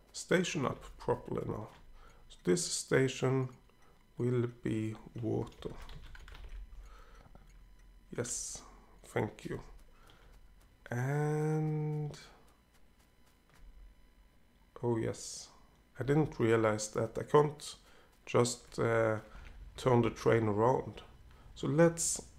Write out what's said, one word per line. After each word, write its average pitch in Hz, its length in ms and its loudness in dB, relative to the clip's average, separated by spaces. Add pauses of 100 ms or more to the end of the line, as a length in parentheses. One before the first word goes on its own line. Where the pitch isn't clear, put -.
(120)
station 175 540 0
up - 180 -4 (140)
properly - 480 -4
now. 110 220 -6 (600)
So - 160 -20
this 180 260 2
station 131 760 0 (720)
will 120 280 0 (160)
be 110 320 -2 (280)
water. 113 480 -4 (2500)
Yes, - 460 -8 (420)
thank - 400 -4
you. - 160 -8 (1300)
And 151 1300 -2 (2750)
oh 120 140 2
yes, - 520 -6 (520)
I 120 40 -4
didn't 143 360 2
realize 110 480 4
that - 300 -2
I - 40 -4
can't - 540 4 (480)
just, - 540 0
uh, 113 380 2 (600)
turn 120 260 4
the 110 80 2
train 113 380 4
around. 110 540 2 (520)
So - 120 -4
let's 165 560 4 (160)